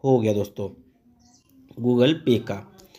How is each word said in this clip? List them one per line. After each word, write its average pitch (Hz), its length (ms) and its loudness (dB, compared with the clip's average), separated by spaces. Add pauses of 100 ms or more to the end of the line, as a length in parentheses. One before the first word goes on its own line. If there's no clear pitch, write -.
हो 131 140 4
गया 110 160 0
दोस्तों 101 360 -6 (1120)
Google 123 340 2 (120)
Pay 117 160 2
का। 98 240 -10 (320)